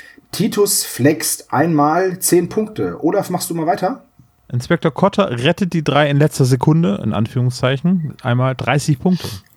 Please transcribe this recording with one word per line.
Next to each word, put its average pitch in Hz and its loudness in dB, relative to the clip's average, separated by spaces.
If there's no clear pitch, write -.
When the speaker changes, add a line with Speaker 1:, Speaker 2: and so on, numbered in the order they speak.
Speaker 1:
Titus 202 0
flext - -2
einmal 160 2
zehn 175 2
Punkte. 127 -4
Olaf, 185 0
machst 180 -6
du 170 -6
mal 160 -2
weiter? 208 -2
Speaker 2:
Inspektor 156 -2
Kotter 185 0
rettet 170 0
die 160 -2
drei 147 2
in 143 2
letzter 143 2
Sekunde, 156 2
in - -2
Anführungszeichen, 127 0
einmal 127 0
dreißig 135 0
Punkte. 185 0